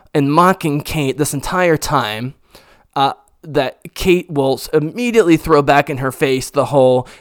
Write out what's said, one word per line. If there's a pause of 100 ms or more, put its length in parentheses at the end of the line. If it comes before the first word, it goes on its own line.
(140)
and
mocking
Kate
this
entire
time, (600)
uh, (280)
that (140)
Kate
will
s-,
immediately
throw
back
in
her
face
the
whole, (140)